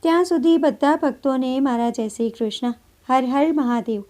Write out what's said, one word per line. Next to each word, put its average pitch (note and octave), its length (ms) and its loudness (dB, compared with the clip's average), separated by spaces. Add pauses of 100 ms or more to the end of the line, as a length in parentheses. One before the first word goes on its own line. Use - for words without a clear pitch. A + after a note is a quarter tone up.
ત્યાં E4+ 200 2
સુધી E4 340 2
બધા C#4+ 380 2
ભક્તોને C4 640 -2
મારા A#3+ 300 0
જય A#3 180 -4
શ્રી A3+ 220 -4
કૃષ્ણ. A3+ 440 -4 (360)
હર C4 160 2
હર C#4 280 0
મહાદેવ. A#3+ 560 -2